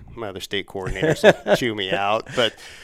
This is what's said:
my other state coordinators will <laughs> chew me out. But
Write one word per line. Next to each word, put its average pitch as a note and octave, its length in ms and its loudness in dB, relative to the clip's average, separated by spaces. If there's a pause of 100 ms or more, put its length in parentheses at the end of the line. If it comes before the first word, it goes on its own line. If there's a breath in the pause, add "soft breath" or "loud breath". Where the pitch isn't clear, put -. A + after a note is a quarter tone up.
(160)
my A2+ 140 -8
other F#2 100 -10
state G2 260 -4
coordinators D3 560 -2 (240)
will G#3 100 4
<laughs> - 20 2
chew A#2 180 0
me F#2+ 160 -2
out. G2+ 440 0
But A#2 200 2 (280 loud breath)